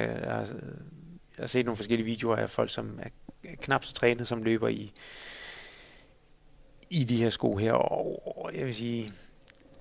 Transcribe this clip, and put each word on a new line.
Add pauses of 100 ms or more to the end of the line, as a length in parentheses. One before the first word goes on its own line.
(240)
jeg
har,
jeg (920)
har
set
nogle
forskellige
videoer
af
folk,
som (440)
er
knap
så
trænet,
som
løber
i, (2000)
i
de
her
sko
her,
og
jeg
vil
sige, (680)